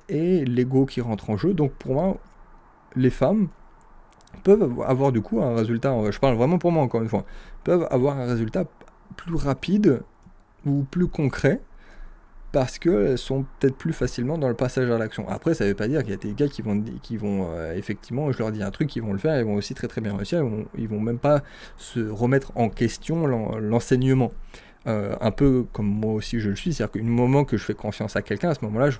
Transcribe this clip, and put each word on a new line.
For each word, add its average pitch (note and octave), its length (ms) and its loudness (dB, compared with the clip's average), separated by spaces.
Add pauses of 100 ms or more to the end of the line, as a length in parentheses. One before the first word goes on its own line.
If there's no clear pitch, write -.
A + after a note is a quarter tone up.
et E3 380 2
l'ego B2+ 400 2
qui C3 160 -4
rentre A2+ 260 -4
en G#2+ 80 0
jeu. E3+ 160 0
Donc D3+ 220 0
pour - 180 -6
moi, E3+ 260 0 (800)
les B2+ 140 4
femmes F3+ 380 2 (920)
peuvent G3+ 200 8
avo-, A#2+ 200 0
avoir C3+ 300 2
du A2+ 80 2
coup G#3+ 200 0
un B2+ 140 2
résultat, A#2 400 2 (160)
je - 80 -4
parle C3 180 4
vraiment C#3+ 220 4
pour E3+ 140 2
moi D#3 100 4
encore A2+ 200 0
une A2 60 -2
fois, G2+ 160 0 (380)
peuvent E3+ 280 2
avoir C#3 280 2
un B2 80 -2
résultat A#2+ 380 0 (520)
plus E3+ 180 -8
rapide D3+ 680 2 (640)
ou C#3 240 2
plus F3+ 160 0
concret D#3 540 0 (920)
parce C3 280 -2
qu'elles E3+ 380 2
sont C3+ 260 -4 (140)
peut-être C3+ 180 2
plus D#3+ 160 -4
facilement B2+ 440 -4
dans C#3+ 120 0
le A#2 60 0
passage B2+ 360 0
à A#2 80 2
l'action. A2+ 300 -4
Après, D#3 260 0
ça G#2+ 100 -2
veut G2 100 2
pas G#2 120 -4
dire C#3 160 0
qu'il A2 80 -6
y G2 40 -4
a - 20 -8
des G2+ 180 -6
gars C#3+ 140 0
qui - 140 -8
vont, G#2 200 -2 (200)
qui A#2 140 -8
vont, G2+ 360 -2
euh, E2 220 -6
effectivement, A#2+ 580 -4
je - 60 -6
leur A2 120 -2
dis G#2+ 140 -4
un G2 80 -4
truc, - 240 -4
ils A#2 60 -6
vont G#2+ 100 -4
le G2 80 -2
faire, D#3 180 0
ils A#2 60 2
vont G#2 100 -2
aussi G2+ 200 -4
très, - 120 -8
très - 140 -6
bien G2+ 160 -4
réussir, G2+ 240 -2
ils B2+ 100 0
vont, G#2+ 160 -6 (100)
ils A2+ 120 -6
vont G#2+ 100 -4
même A#2 220 -2
pas C#3+ 240 2 (320)
se - 240 -8
remettre A#2+ 560 0
en A#2 120 2
question D3+ 600 -2
l'en-, A2+ 300 -2
l'enseignement. B2 760 2 (540)
Euh, G#2+ 340 -2
un A2+ 100 2
peu B2+ 440 4
comme G#2+ 120 -2
moi G#2+ 280 0
aussi A2 260 -4
je G#2 80 0
le G2 80 0
suis, F3 160 -2
c'est-à-dire G#2+ 300 -4
qu'au A#2 40 -2
moment B2 380 4
que A#2 140 0
je - 60 -6
fais - 100 -4
confiance G#2 420 -6
à G2+ 60 -2
quelqu'un, A2 260 -2
à D#3 60 2
ce B2 100 -8
moment-là, A2+ 240 2
je B2+ 100 0